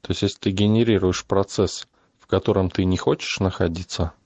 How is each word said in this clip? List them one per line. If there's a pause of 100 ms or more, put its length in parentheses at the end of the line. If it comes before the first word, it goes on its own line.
То
есть,
если
ты
генерируешь
процесс, (320)
в
котором
ты
не
хочешь
находиться, (140)